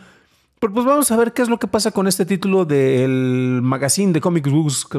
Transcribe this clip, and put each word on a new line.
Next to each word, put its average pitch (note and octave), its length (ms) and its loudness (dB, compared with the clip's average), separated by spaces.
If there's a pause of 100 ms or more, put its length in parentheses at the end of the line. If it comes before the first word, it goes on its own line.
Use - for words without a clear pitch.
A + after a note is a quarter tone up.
(600)
Pero A3 120 -2
pues A#3+ 140 -2
vamos C#4 240 2
a A3+ 80 0
ver A#3 160 0
qué - 80 -2
es A#3 80 0
lo A#3 80 0
que A3+ 100 -6
pasa G#3+ 220 0
con G3 180 0
este F#3+ 180 0
título F#3+ 400 0
del C3 1000 0
magazine C#3 500 2
de D#3+ 80 0
comic E3+ 260 0
books C#3+ 400 0 (120)